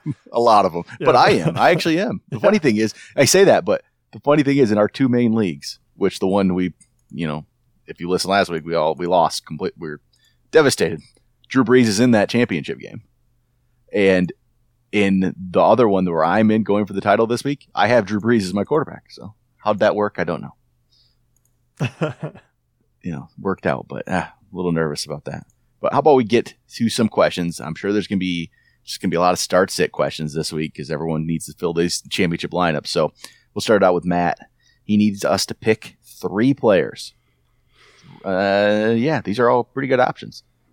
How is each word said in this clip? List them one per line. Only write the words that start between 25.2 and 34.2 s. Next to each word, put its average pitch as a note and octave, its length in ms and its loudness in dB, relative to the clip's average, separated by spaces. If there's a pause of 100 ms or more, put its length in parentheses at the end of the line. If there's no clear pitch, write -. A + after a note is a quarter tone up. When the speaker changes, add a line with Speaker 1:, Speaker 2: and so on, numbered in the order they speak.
Speaker 1:
that. - 220 -14 (340)
But - 140 -4
how C#3 60 2
about D3 160 4
we B2+ 80 2
get A2 280 -2 (220)
to A2+ 160 -2
some A2+ 180 0
questions? E2+ 500 -2
I'm D2+ 160 -10
sure G2+ 200 -4
there's G2+ 120 -2
gonna G#2 120 -4
be, F2 320 -4 (340)
just - 160 -14
gonna G2 100 -4
be D#2+ 60 -2
a E2+ 40 0
lot F2+ 120 2
of F2 60 -2
start - 320 0
sit - 220 -2
questions C#2+ 420 -6
this D#2 180 -6
week D#2 240 -8
'cause D2 140 -12
everyone D#2 360 -6
needs D#2+ 200 -6
to - 80 -16
fill E2+ 180 -6
these E2+ 380 -2
championship E2+ 400 -4
lineups. E2 380 -2
So D#2 260 -2 (400)
we'll G#2 80 -8
start G#2 200 4
out F#2 120 4
with F2 100 -2
Matt. F2 340 -2 (460)